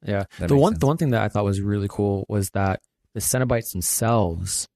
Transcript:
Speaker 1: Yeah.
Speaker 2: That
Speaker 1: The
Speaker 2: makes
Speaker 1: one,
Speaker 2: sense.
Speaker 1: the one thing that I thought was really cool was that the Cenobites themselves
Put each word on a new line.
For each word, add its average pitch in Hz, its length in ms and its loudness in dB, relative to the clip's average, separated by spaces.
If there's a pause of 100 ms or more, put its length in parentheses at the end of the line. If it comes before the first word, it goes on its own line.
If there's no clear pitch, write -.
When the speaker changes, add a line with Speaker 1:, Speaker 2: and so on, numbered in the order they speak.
Speaker 1:
Yeah. 101 200 -2 (160)
Speaker 2:
That 90 80 -4
Speaker 1:
The 139 60 4
Speaker 2:
makes 139 80 6
Speaker 1:
one, 180 100 4
Speaker 2:
sense. 80 80 -4
Speaker 1:
the 135 60 2
one 147 100 2
thing 160 140 0
that 113 120 2
I 107 60 0
thought 104 160 -2
was 101 160 0
really 101 280 -2
cool 101 400 -2
was 101 220 -2
that 98 300 0 (340)
the 110 60 -6
Cenobites 127 520 0
themselves 95 1040 0